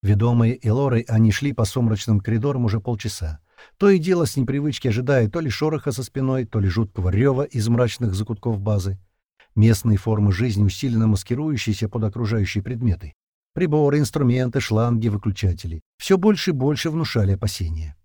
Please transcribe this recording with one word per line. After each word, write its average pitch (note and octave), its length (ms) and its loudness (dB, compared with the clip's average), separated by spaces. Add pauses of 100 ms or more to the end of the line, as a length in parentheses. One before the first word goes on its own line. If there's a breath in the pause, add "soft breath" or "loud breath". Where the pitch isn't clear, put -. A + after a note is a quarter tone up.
Ведомые A#2 560 2 (100)
Элорой, B2 340 2
они A2 300 4
шли C#3 220 -2
по A2+ 120 0
сумрачным A2 540 0
коридорам A#2 460 -2
уже G#2+ 140 0
полчаса, G2+ 600 -6 (380 loud breath)
то G3+ 120 4
и F#3+ 100 6
дело E3+ 260 0
с - 100 -4
непривычки C#3 520 -2
ожидая A#2+ 420 2
то E3+ 100 -4
ли D#3 100 -2
шороха D3+ 420 -2
за B2+ 120 -6
спиной, C3 420 -2
то A2 140 -4
ли F#2+ 100 2
жуткого G2 400 -2
рёва B2+ 340 2
из A2+ 240 -2
мрачных A#2 460 0
закутков G#2+ 460 -4
базы. G2 400 -2 (560 soft breath)
Местные G#2+ 420 4
формы G#2 340 2
жизни, G#2 320 0
усиленно A2+ 440 0
маскирующиеся A#2 800 -2
под A2 160 -4
окружающие G#2+ 600 -2
предметы. A2+ 500 -4 (420)
Приборы, D3+ 440 2
инструменты, B2+ 600 0
шланги, A#2 480 0
выключатели. F#2+ 720 -2 (180)
Всё - 200 0
больше F#3+ 340 2
и - 20 0
больше C#3+ 360 -2
внушали C3 420 0
опасения. D#2+ 720 -4